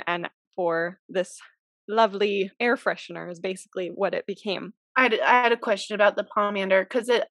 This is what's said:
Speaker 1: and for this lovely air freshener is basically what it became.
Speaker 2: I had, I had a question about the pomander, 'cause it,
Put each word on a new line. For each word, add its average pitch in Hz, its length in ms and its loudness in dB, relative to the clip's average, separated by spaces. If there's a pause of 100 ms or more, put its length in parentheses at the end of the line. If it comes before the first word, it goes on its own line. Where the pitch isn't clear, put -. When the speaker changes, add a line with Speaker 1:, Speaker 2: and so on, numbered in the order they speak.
Speaker 1:
and 170 240 -2 (260)
for 170 440 -2 (100)
this 185 300 -4 (500)
lovely 202 720 0
air 240 160 2
freshener 170 560 -6
is 170 80 -14
basically 185 480 -8
what 180 260 -2
it - 140 -4
became. 190 460 -8 (220)
Speaker 2:
I 254 80 6
had, 233 160 2
I 233 220 4
had 240 100 4
a 233 60 2
question 214 380 -2
about 202 200 4
the 208 80 -2
pomander, 190 640 0
'cause 226 240 -2
it, 233 220 2